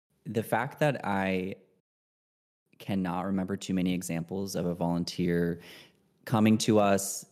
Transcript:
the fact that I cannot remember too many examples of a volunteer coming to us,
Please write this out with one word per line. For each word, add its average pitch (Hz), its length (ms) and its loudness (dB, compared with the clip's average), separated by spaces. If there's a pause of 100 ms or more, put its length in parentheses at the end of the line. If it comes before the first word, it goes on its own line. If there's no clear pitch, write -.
(260)
the 107 160 -2
fact 117 380 -2
that 143 240 2
I 95 500 0 (1200)
cannot 92 460 -2
remember 95 320 -2
too 98 180 -6
many 90 200 2
examples 92 600 -6
of 87 120 -2
a 87 80 -2
volunteer 85 840 0 (640)
coming 110 340 4
to 107 200 4
us, 101 540 2